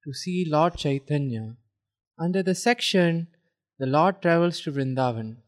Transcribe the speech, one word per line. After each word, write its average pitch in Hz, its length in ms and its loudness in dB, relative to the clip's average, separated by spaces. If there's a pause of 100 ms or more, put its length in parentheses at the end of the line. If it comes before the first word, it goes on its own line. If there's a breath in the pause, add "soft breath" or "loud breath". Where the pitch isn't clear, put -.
to 139 80 -10
see 180 360 -4
Lord 156 280 2
Chaitanya. 135 760 -2 (640)
Under 180 240 0
the 185 140 0
section, 175 720 0 (520)
The 135 60 -2
Lord 165 360 2
Travels 170 400 2
to 156 100 -6
Vrindavan. 127 680 -2 (100)